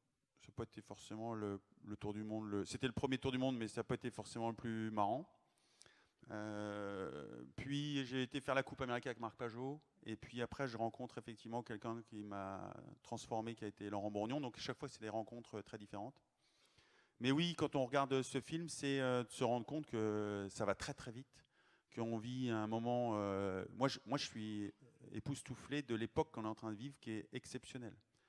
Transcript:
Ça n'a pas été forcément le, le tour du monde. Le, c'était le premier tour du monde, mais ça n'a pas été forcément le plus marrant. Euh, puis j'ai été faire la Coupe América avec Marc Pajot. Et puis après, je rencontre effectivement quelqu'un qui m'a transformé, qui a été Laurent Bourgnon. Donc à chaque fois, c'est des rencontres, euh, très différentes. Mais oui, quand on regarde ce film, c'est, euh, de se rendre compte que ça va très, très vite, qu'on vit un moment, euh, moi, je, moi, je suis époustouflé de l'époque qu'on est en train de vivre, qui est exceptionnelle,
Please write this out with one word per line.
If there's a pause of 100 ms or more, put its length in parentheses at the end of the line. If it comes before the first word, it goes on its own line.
(420)
Ça
n'a
pas
été
forcément
le, (240)
le
tour
du
monde.
Le,
c'était
le
premier
tour
du
monde,
mais
ça
n'a
pas
été
forcément
le
plus
marrant. (960)
Euh, (100)
puis
j'ai
été
faire
la
Coupe
América
avec
Marc
Pajot. (220)
Et
puis
après,
je
rencontre
effectivement
quelqu'un
qui
m'a (300)
transformé,
qui
a
été
Laurent
Bourgnon.
Donc
à
chaque
fois,
c'est
des
rencontres,
euh,
très
différentes. (960)
Mais
oui,
quand
on
regarde
ce
film,
c'est,
euh,
de
se
rendre
compte
que
ça
va
très,
très
vite, (480)
qu'on
vit
un
moment,
euh, (100)
moi,
je,
moi,
je
suis (380)
époustouflé
de
l'époque
qu'on
est
en
train
de
vivre,
qui
est
exceptionnelle, (340)